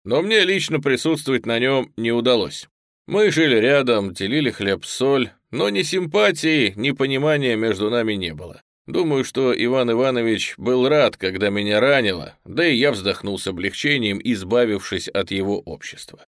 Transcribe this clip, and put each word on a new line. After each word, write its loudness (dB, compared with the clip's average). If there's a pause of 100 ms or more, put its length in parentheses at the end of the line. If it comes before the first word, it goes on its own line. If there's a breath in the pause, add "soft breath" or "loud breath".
но 0
мне 2
лично 0
присутствовать 0
на -2
нём 0
не 0
удалось. 0 (380)
Мы 2
жили 4
рядом, 2
делили -2
хлеб-соль, -2 (200)
но -2
ни 0
симпатии, 0
ни -2
понимания 0
между 0
нами 0
не -6
было. -16 (240)
Думаю, -2
что 0
Иван 0
Иванович 0
был 2
рад, 2
когда 0
меня 0
ранило, 2 (120)
да -2
и 4
я 4
вздохнул -4
с -10
облегчением, -2
избавившись -2
от -4
его -2
общества. -16 (160)